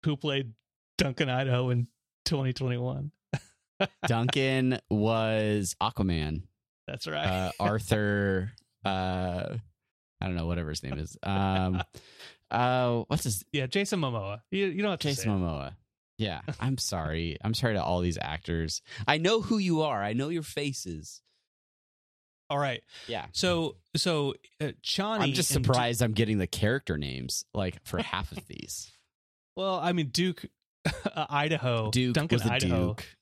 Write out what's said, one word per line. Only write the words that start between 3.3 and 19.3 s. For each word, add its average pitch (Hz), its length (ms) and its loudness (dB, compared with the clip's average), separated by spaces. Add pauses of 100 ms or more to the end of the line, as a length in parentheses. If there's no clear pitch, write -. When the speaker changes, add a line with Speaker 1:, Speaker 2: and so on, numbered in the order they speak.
Speaker 1:
<laughs> - 480 -4
Speaker 2:
Duncan 127 720 2 (100)
was 107 920 2
Aquaman. 82 600 0 (460)
Speaker 1:
That's - 200 -10
right. 76 180 -2
Speaker 2:
Uh, 92 320 0
Arthur, 101 960 2 (320)
uh, 98 60 2 (1300)
I - 60 -2
don't 90 100 -2
know, 82 100 -2
whatever 85 240 -2
his 78 140 -6
name 69 160 -6
is. 80 240 -8
Um, 95 580 2 (320)
Speaker 1:
<laughs> - 260 -20 (120)
Speaker 2:
Uh, 123 560 2
what's - 160 0
his 104 280 -2
Speaker 1:
Yeah, 139 160 0
Jason 196 340 0
Momoa. 107 400 -4 (100)
You, 196 160 0
you 180 140 -2
don't 208 100 2
have 170 80 -2
to - 80 0
Speaker 2:
Jason 139 160 0
Speaker 1:
say 117 60 0
it. 104 40 2
Speaker 2:
Momoa. 80 420 -2 (420)
Yeah, 98 240 -2 (100)
Speaker 1:
<laughs> - 80 -8
Speaker 2:
I'm 131 180 0
sorry. 82 680 -2
I'm 110 100 0
sorry 113 220 2
to 90 80 0
all 90 180 2
these 87 200 2
actors. 80 600 -4 (260)
I 147 100 6
know 202 240 4